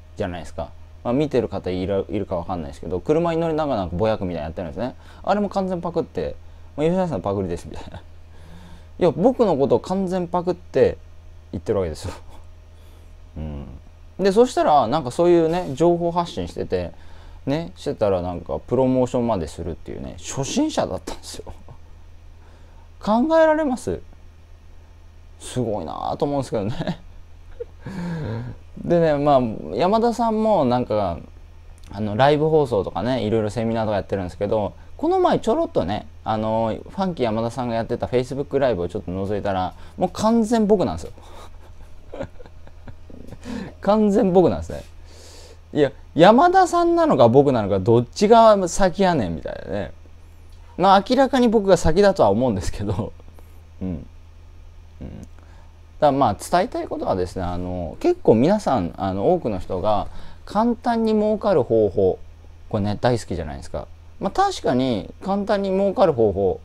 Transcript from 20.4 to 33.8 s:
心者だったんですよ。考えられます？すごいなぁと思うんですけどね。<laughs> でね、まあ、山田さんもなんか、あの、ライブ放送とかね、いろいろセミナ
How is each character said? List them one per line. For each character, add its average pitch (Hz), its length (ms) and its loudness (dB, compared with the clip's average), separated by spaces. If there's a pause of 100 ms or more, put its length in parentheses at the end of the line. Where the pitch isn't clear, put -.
心 285 260 -2
者 - 160 -2
だ - 120 -4
っ - 60 -14
た - 100 -10
ん - 40 -12
で - 60 -14
す - 140 -14
よ。 - 160 -14 (1500)
考 226 240 2 (140)
え 320 60 8
ら 311 100 6
れ 311 80 0
ま 262 140 -2
す？ - 240 -6 (1400)
す - 200 -8
ご 104 220 -2
い 80 40 -8
な 52 280 -6
ぁ - 40 -6
と - 80 0
思 143 100 0
う 139 40 0
ん - 20 0
で 127 40 -4
す - 60 -14
け - 60 0
ど 98 80 -2
ね。 143 340 -4 (880)
<laughs> 156 960 -8
で 170 160 2
ね、 156 180 4
ま 143 200 6
あ、 127 40 4 (340)
山 185 260 2
田 233 120 2
さ 233 160 0
ん 220 140 0
も 202 220 4
な 123 140 2
ん 123 60 -2
か、 101 320 -2 (720)
あ 101 80 -10
の、 104 160 -4
ラ 131 160 6
イ 151 60 4
ブ 156 120 2
放 151 180 4
送 107 160 2
と 85 80 -8
か 87 120 -4
ね、 120 200 0
い 107 60 0
ろ 110 100 2
い - 40 2
ろ 107 60 -2
セ 113 160 -2
ミ 113 80 0
ナ 113 80 0